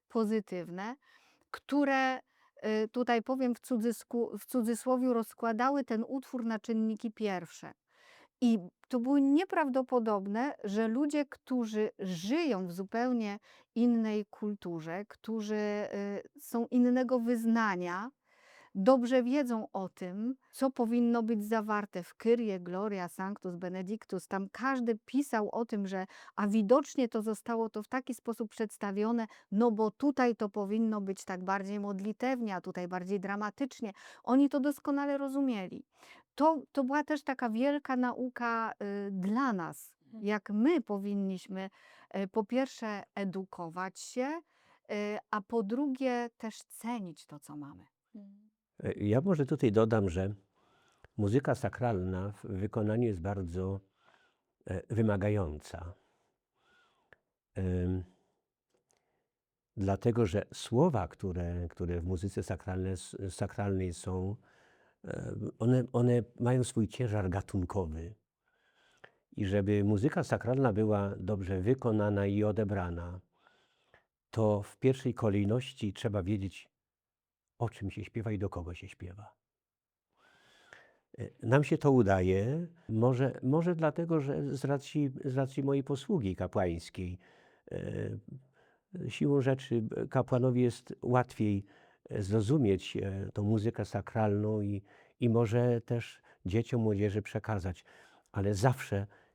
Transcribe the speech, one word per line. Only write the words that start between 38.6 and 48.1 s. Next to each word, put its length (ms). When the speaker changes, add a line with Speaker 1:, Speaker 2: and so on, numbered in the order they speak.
Speaker 1:
y, 380
dla 420
nas, 400
Speaker 2:
Mhm. 180
Speaker 1:
jak 260
my 300
powinniśmy, 880
e, 180
po 160
pierwsze 580
edukować 880
się, 400
y, 260
a 100
po 220
drugie 760
też 240
cenić 640
to, 120
co 180
mamy. 300